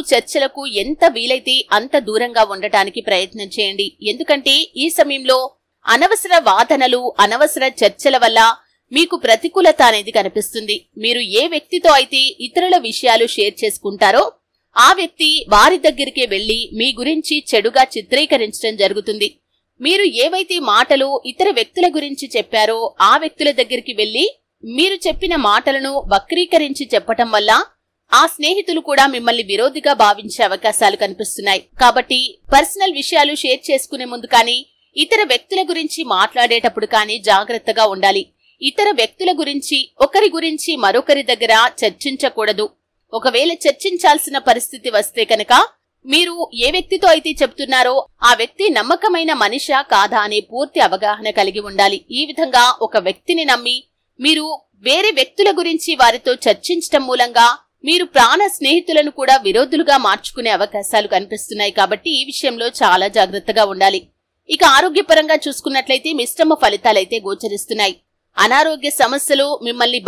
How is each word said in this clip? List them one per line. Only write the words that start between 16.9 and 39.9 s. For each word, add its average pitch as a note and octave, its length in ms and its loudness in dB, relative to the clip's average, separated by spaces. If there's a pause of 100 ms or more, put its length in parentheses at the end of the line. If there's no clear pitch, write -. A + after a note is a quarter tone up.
గురించి D4+ 380 -4 (140)
చెడుగా A#3+ 320 2 (100)
చిత్రీకరించడం A#3 880 -2
జరుగుతుంది. G#3 480 -2 (560)
మీరు F#4+ 200 2 (200)
ఏవైతే F4+ 320 -4 (140)
మాటలు C4+ 360 2 (240)
ఇతర F#4 160 0 (120)
వ్యక్తుల F4+ 360 0
గురించి C#4+ 400 -8
చెప్పారో A3 420 0 (320)
ఆ - 20 6 (120)
వ్యక్తుల D4+ 280 -2 (100)
దగ్గరికి A#3 400 -6
వెళ్లి A3 240 -2 (520)
మీరు F#4+ 260 2
చెప్పిన F4 300 -4 (100)
మాటలను C4+ 460 0 (220)
వక్రీకరించి D#4 720 -2 (100)
చెప్పటం A#3 400 -2
వల్ల G#3 160 2 (680)
ఆ - 20 8 (120)
స్నేహితులు E4 560 -4
కూడా C#4 160 4 (100)
మిమ్మల్ని A#3 360 -2
విరోధిగా C4+ 420 0 (100)
భావించే G#3 460 0
అవకాశాలు G3+ 540 0
కనిపిస్తున్నాయి. G3 600 -4 (200)
కాబట్టి B3+ 360 2 (360)
పర్సనల్ F4+ 440 2
విషయాలు D4 440 0
షేర్ C4+ 260 -2
చేసుకునే C4 440 -4
ముందు A#3+ 220 -14
కానీ, A#3 240 2 (460)
ఇతర A4 160 0 (120)
వ్యక్తుల F#4 380 -2
గురించి D#4+ 300 -6 (140)
మాట్లాడేటప్పుడు A3+ 840 0
కానీ G#3+ 200 -2 (140)
జాగ్రత్తగా A3 640 0
ఉండాలి. G3 280 0 (480)
ఇతర G#4 180 0 (120)
వ్యక్తుల F4+ 300 -2 (100)
గురించి, C#4+ 400 -4 (260)